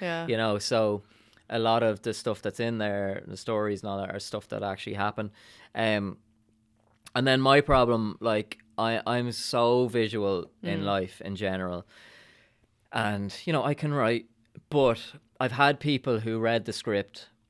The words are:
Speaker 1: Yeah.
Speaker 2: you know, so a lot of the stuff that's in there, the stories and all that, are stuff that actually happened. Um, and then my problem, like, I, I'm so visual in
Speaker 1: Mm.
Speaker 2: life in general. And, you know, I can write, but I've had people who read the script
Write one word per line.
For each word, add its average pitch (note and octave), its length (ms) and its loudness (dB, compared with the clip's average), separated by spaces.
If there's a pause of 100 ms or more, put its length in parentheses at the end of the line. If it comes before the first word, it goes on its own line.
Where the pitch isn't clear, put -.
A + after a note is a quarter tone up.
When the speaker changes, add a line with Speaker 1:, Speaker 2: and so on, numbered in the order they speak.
Speaker 1:
Yeah. E3 260 -4
Speaker 2:
you A2+ 100 0
know, A2 200 0
so G#2+ 460 0 (460)
a A#2 100 -2
lot A#2 240 2
of G#2+ 180 0
the A2+ 120 -4
stuff - 280 -4
that's - 180 -6
in A#2 200 -2
there, G2+ 480 -2
the G2 100 -12
stories G#2+ 460 -2
and G#2+ 80 -8
all G2 80 -4
that, G2 100 -6
are G2+ 100 -8
stuff - 280 -8
that G#2 160 -6
actually G2+ 320 -6
happened. G#2 340 -4 (460)
Um, G#2 420 0 (960)
and B2+ 140 2
then C3 140 4
my C#3 200 8
problem, A#2+ 580 4
like, G#2+ 380 -2 (200)
I, A2+ 280 0
I'm A#2+ 260 -2
so A#2+ 560 2
visual G#2 640 0 (140)
in G2 180 -2
Speaker 1:
Mm. G2+ 40 -4
Speaker 2:
life G2 360 -2
in G2 140 -8
general. F#2 500 -4 (1080)
And, G#2 420 -2 (120)
you E3+ 80 0
know, C3 100 0
I C#3+ 120 0
can D3 180 -4
write, A#2 320 0 (440)
but C3+ 300 4 (400)
I've B2+ 140 0
had C#3+ 260 4
people C3 420 0
who A2+ 180 -2
read A2+ 260 0
the A2 80 -6
script - 560 -4 (200)